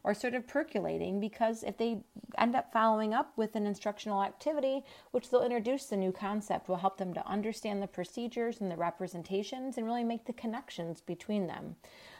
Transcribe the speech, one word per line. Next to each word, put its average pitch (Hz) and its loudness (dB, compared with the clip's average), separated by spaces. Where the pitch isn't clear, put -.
or 208 4
sort 240 0
of 247 -2
percolating, 185 0
because 220 2
if - -4
they 233 0
end 240 0
up - 0
following 220 4
up 277 0
with 220 0
an 208 2
instructional 202 0
activity, 269 0
which 247 0
they'll 247 8
introduce 240 2
the 208 -2
new 185 4
concept, 202 -2
will 185 2
help 190 2
them 185 -2
to - -4
understand 208 -2
the 196 -4
procedures 233 -4
and 190 0
the 170 -4
representations 190 -2
and 226 0
really 240 0
make 233 -2
the 240 -4
connections 214 -6
between 185 -2
them. - -8